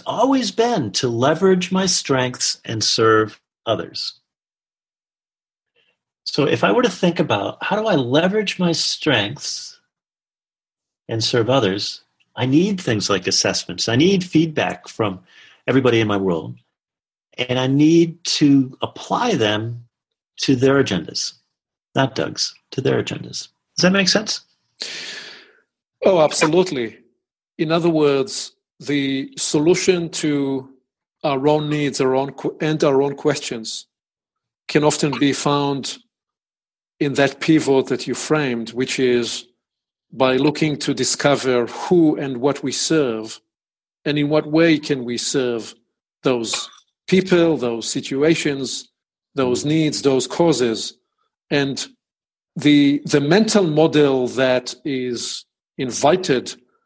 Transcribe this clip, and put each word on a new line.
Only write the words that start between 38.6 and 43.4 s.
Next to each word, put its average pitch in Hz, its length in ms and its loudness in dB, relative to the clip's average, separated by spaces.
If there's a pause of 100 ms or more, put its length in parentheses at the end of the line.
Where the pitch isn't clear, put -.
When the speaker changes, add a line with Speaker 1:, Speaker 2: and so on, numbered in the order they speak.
Speaker 2:
which 123 260 -4
is 120 480 0 (680)
by 131 240 2
looking 147 400 0
to - 160 -4
discover 127 760 0
who 160 520 2
and 139 180 -6
what 135 260 -2
we 139 80 -4
serve, 120 720 -2 (640)